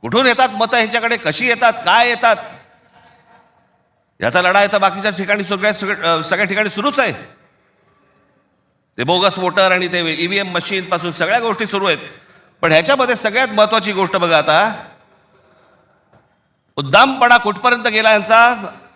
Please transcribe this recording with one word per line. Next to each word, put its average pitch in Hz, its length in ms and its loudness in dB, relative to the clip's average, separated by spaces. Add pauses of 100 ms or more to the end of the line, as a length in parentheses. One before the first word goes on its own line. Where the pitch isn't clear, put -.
कुठून 220 260 0
येतात 254 220 2
मतं 220 280 -2
ह्यांच्याकडे, 226 400 -2
कशी 233 300 -4
येतात, 233 260 2
काय 233 360 2
येतात, 233 260 2 (1900)
याचा 120 200 0
लढा 190 220 4
इथं 202 180 0
बाकीच्या 196 300 -2
ठिकाणी 196 340 -4
सगळ्या, 202 280 -2
सगळ्या, 185 400 -2
अ, 160 100 -2
सगळ्या 185 220 -2
ठिकाणी 196 240 -2
सुरूच 269 300 -4
आहे. 220 140 0 (1800)
ते 120 60 -4
बोगस 180 360 0
वोटर 185 320 2
आणि 185 160 0
ते 170 360 -4
ईव्हीएम 196 280 -4
मशीन 175 380 -6
पासून 170 220 -4
सगळ्या 180 280 -2
गोष्टी 226 280 -4
सुरू 196 180 -4
आहेत. 160 120 0 (640)
पण 165 100 2
ह्याच्यामध्ये 247 440 2
सगळ्यात 226 320 -2
महत्त्वाची 214 440 0
गोष्ट 190 240 -2
बघा, 170 220 2
आता 175 520 0 (1900)
उद्दामपणा 240 600 4
कुठपर्यंत 220 500 0
गेला 220 240 2
यांचा. 226 440 4 (400)